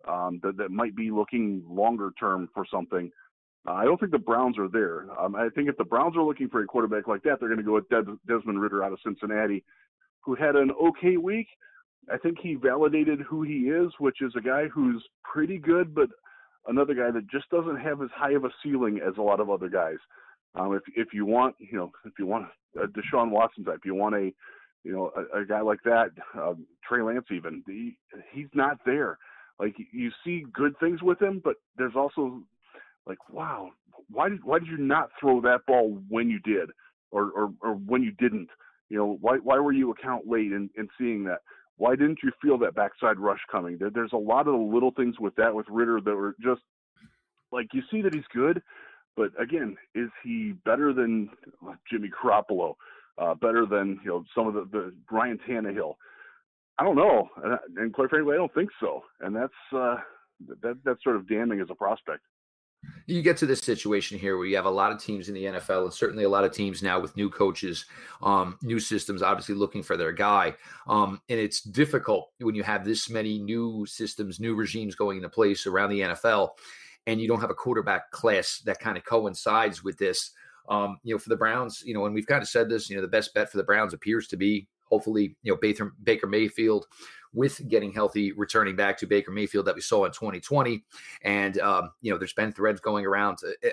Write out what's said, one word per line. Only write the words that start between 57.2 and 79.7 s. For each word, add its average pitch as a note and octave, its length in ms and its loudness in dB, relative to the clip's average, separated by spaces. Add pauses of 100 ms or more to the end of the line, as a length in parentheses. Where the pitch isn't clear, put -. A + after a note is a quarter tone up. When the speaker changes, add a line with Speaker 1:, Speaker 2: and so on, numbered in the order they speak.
Speaker 1:
and, A2+ 140 0 (200)
and A2 160 -2
quite C3+ 180 0
frankly, D3+ 240 2
I - 20 4
don't F3 160 0
think G3 160 0 (100)
so. D#2 220 -4 (200)
And G2 140 -6
that's, B2 180 -4 (220)
uh, B2 200 0 (640)
that, A#2+ 240 -6
that's B2+ 180 0
sort B2+ 120 4
of F#2+ 120 -4
damning A2 320 0
as F2+ 120 -4
a F2+ 40 -10
prospect. G2 460 -4 (880)
Speaker 2:
You E3+ 160 -2
get E3+ 140 6
to D#3 100 2
this C3 140 2
situation G#2 580 -2
here F#2+ 180 0
where F2+ 80 -2
you F#2+ 100 0
have F#2 100 0
a G2 40 4
lot G2 220 2
of G#2+ 80 -8
teams G2 300 -8
in G#2 40 -8
the F#2+ 140 -6
N F#2+ 80 -6
F F2+ 160 -6
L, F#2 140 2
and F2+ 80 -6
certainly G#2+ 320 -2
a G2 40 6
lot G2 140 4
of F#2+ 80 2
teams F#2+ 320 -4
now F#2 160 0
with E2+ 180 -8
new G2+ 100 0
coaches, F#2 580 -2 (360)
um, F#2 400 2
new A2+ 180 -2
systems, G2+ 440 -2
obviously G2 320 0
looking G2+ 260 -2
for F2 160 -2
their E2+ 140 -2
guy. G2 420 4 (340)
Um, G2+ 400 2
and A#2 120 0
it's G#2+ 220 -2
difficult A2+ 680 0 (100)
when A2+ 140 0
you G#2 80 -4
have G2 240 -2
this G#2+ 240 -2
many G#2+ 300 -4
new A2 480 -4
systems, G2+ 520 -8
new A2+ 140 -2
regimes G#2+ 400 -4
going G2+ 240 -2
into F2+ 120 -10
place G2+ 360 2
around G2 240 2
the G2+ 140 0
N F2+ 80 0
F E2+ 120 -6
L, G#2+ 320 2 (520)
and A2+ 120 0
you A2+ 80 -2
don't A2 140 2
have A2 80 -2
a - 60 -2
quarterback G#2 560 0
class G2+ 540 2
that G2 140 -2
kinda G2 220 -4
coincides G#2+ 800 0